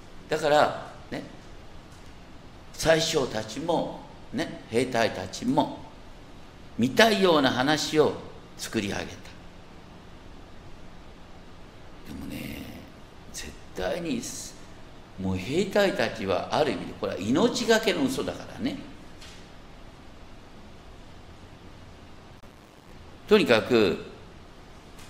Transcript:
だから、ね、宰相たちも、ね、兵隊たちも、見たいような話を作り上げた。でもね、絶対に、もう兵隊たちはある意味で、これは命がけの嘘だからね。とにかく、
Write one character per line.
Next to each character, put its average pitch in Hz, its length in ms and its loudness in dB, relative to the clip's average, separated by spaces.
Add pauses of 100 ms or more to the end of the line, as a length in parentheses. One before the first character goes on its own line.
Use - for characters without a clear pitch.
(280)
だ 156 100 2
か 160 100 2
ら、 143 440 6 (180)
ね、 - 120 -6 (1500)
宰 160 260 6
相 151 260 2
た 110 180 -2
ち - 160 -8
も、 156 400 0 (320)
ね、 160 380 -4
兵 123 160 4
隊 117 240 4
た 92 180 -6
ち - 180 -6
も、 139 320 2 (1000)
見 120 120 4
た 226 200 8
い 202 120 4
よ 175 140 8
う 143 60 6
な 127 80 6
話 147 500 2
を 113 120 6 (460)
作 - 220 -2
り 101 80 0
上 90 60 -2
げ 90 60 -4
た。 82 60 -6
で - 40 -10 (3000)
も - 60 -10
ね、 - 360 -8 (680)
絶 - 180 -10 (260)
対 92 260 -2
に、 135 180 -2 (1000)
も 92 140 0
う - 20 0
兵 135 300 0
隊 202 260 4
た 117 160 2
ち - 180 -4
は 87 240 2
あ 135 140 6
る 131 80 2
意 - 20 0
味 85 120 -6
で、 - 140 -8
こ 104 60 0
れ 95 60 -2
は - 60 -4
命 175 480 4
が 220 140 8
け 208 140 4
の 143 100 2
嘘 131 180 0
だ 90 100 -2
か - 200 -8
ら - 60 -10
ね。 135 180 -2 (4000)
と 214 100 10
に 160 80 4
か 113 160 8
く、 104 500 4 (960)